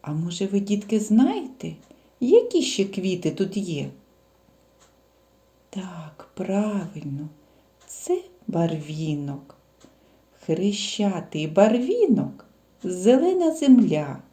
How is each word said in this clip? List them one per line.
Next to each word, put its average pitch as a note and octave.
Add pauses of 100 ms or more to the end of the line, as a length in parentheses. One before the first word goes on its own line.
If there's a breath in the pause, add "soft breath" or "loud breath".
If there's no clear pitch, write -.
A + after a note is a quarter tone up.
А D3
може, F3
ви, G3+
дітки, G#3
знаєте, C4+ (480 soft breath)
які F4
ще -
квіти F3+
тут F#3+
є? D#3 (1800)
Так, F3
правильно, E3+ (580 soft breath)
це - (240)
барвінок. D#3 (920 soft breath)
Хрещатий F3+
барвінок, A#3 (380)
зелена D4
земля. D#3+ (140)